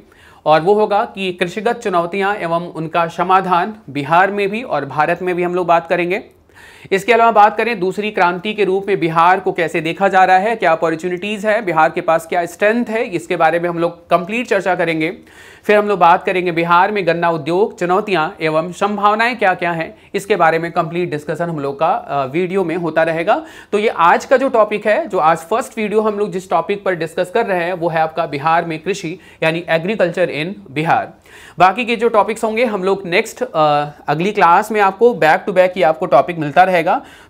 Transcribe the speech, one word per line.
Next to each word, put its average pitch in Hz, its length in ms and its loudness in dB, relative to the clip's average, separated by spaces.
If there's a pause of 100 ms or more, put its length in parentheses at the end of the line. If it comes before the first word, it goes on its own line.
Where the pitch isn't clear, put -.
(460)
और 156 140 4
वो 185 140 2
होगा 208 300 0
कि 190 280 -6
कृषिगत 196 440 -4
चुनौतियाँ 196 600 -2
एवं 170 360 -4
उनका 160 340 -2
समाधान 185 680 0 (160)
बिहार 160 400 2
में 202 200 -2
भी 220 120 -6
और 143 220 -4
भारत 151 380 -2
में 180 120 -2
भी 175 80 -2
हम 175 120 -2
लोग 180 120 -2
बात 170 200 2
करेंगे। 175 380 -2 (680)
इसके 190 200 0
अलावा 226 180 6
बात 214 260 6
करें 220 240 -2
दूसरी 190 300 -4
क्रांति 185 440 0
के 208 100 0
रूप 190 240 0
में 185 120 0
बिहार 170 400 2
को 196 120 -2
कैसे 165 280 -2
देखा 170 280 -2
जा 185 160 6
रहा 185 140 4
है, 220 180 0
क्या 185 160 2
अपॉर्चुनिटीज 180 760 -4
है, 214 180 0
बिहार 165 260 2
के 175 100 -6
पास 165 260 0
क्या 175 200 -2
स्ट्रेंथ 220 380 0
है, 220 200 -4
इसके 175 320 -6
बारे 165 240 2
में 175 80 -2
हम 170 100 -4
लोग 170 320 -4
कंप्लीट 202 360 -2
चर्चा 190 280 0
करेंगे। 165 420 -2 (480)
फिर 208 120 4
हम 208 120 2
लोग 202 100 0
बात 170 260 6
करेंगे 180 280 -2
बिहार 175 400 2
में 202 140 -2
गन्ना 170 240 0
उद्योग, 170 480 -2
चुनौतियां 180 500 0 (120)
एवं 160 320 -2
संभावनाएं 208 640 0
क्या-क्या 180 360 0
हैं, 160 240 -6 (180)
इसके 190 220 -2
बारे 165 220 4
में 165 140 -6
कंप्लीट 170 380 -2
डिस्कशन 151 340 -6
हम 165 140 -6
लोग 139 220 -6
का, 147 120 2
अ, 139 320 -4
वीडियो 180 400 -2
में 160 120 -4
होता 165 260 -2
रहेगा। 170 420 0 (280)
तो 208 60 0
ये 214 100 0
आज 175 360 2
का 269 120 2
जो 269 120 2
टॉपिक 214 380 0
है, 240 220 0
जो 190 100 -2
आज 165 200 2
फर्स्ट - 400 -6
वीडियो 214 220 -2
हम 214 180 -2
लोग 202 140 -4
जिस 180 180 -8
टॉपिक 202 340 -2
पर 190 100 0
डिस्कस 165 400 -6
कर 208 120 0
रहे 180 180 -2
हैं 180 80 -4
वो 170 160 -2
है 160 120 0
आपका 160 260 -2
बिहार 160 380 0
में 160 140 -6
कृषि, 185 400 -8 (240)
यानी 165 280 -2
agriculture 175 580 -2
in 156 420 -8
बिहार। 131 420 -2 (460)
बाकी 190 260 4
के 233 120 -2
जो 226 120 2
टॉपिक्स 214 360 0
होंगे 220 200 0
हम 208 200 -4
लोग 190 220 0
नेक्स्ट, 214 360 -2
अ, 151 460 0 (200)
अगली 170 240 0
क्लास 196 400 4
में 214 80 0
आपको 196 340 4
back 160 240 4 (100)
to - 0 -
back 185 280 4
ही 185 60 0
आपको 160 240 2
टॉपिक 170 320 2
मिलता 147 240 2
रहेगा। 185 140 4 (540)